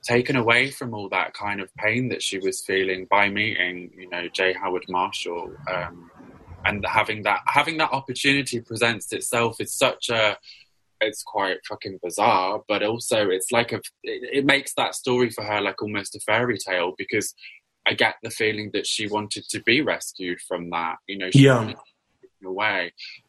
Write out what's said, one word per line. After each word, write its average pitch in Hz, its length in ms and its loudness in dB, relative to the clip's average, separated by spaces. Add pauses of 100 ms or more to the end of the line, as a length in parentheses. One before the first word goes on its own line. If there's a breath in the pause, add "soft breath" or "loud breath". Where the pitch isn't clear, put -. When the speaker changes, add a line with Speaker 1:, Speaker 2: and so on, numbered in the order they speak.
Speaker 1:
taken 123 320 2
away 120 360 4
from 123 240 -8
all 101 160 -6
that 92 240 0
kind 104 260 -4
of 95 160 -10
pain 117 320 0
that - 140 -4
she 98 160 -4
was 95 260 -2
feeling 95 440 0
by 101 200 6
meeting, 90 680 -2
you 92 120 -18
know, 87 200 -6
J. 92 240 2
Howard 90 360 -4
Marshall. 90 640 -2 (200)
Um, 87 380 -6 (520)
and 104 240 0
having 107 360 0
that, 101 240 2
having 156 320 2
that 156 120 2
opportunity 135 680 0
presents 113 540 -2
itself 117 480 0
is - 100 -8
such - 380 0
a, 107 260 2 (640 soft breath)
it's 107 220 0
quite 98 340 -2 (100)
fucking 98 360 -10
bizarre, 101 680 2
but 101 140 2
also 110 480 2
it's 95 200 0
like 117 220 2
a, 113 40 -2 (260)
it, 123 360 -4
it 135 60 2
makes 139 300 2
that 120 200 0
story 123 360 2
for 113 120 -6
her, 104 200 0
like, 98 180 -2
almost 104 340 -4
a 104 60 -10
fairy 117 380 2
tale, 90 400 -2
because 101 360 -2 (520 loud breath)
I 110 80 2
get 113 280 2
the 113 60 -8
feeling 107 460 -2
that 101 120 0
she 107 200 -2
wanted 104 420 -4
to - 140 -6
be 127 180 4
rescued 90 680 -4
from 87 220 -4
that, 85 280 -2 (100)
you 98 100 -8
know, 92 140 -4
she 135 140 10
Speaker 2:
Yeah. 135 120 8
Speaker 1:
wanted 110 200 -2
to - 60 -20 (380)
be - 80 -20
taken - 180 -20
away. 95 460 -2 (360 loud breath)